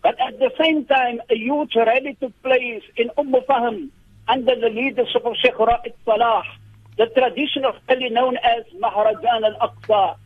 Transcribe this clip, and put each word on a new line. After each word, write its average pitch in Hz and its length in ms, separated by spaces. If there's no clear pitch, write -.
But - 180
at 214 180
the 262 200
same 311 260
time, 247 360
a 247 60
huge 269 380
rally 233 460
took 247 220
place 247 400
in 240 220
Um 277 160
Fahm 233 420
under 254 260
the 233 140
leadership 240 560
of 233 120
Sheikh - 180
Ra'id 233 400
Salah, 220 400
the 226 100
traditional 254 680
rally 254 220
known 247 260
as 233 280
Maharajan 220 640
Al-Aqsa 214 800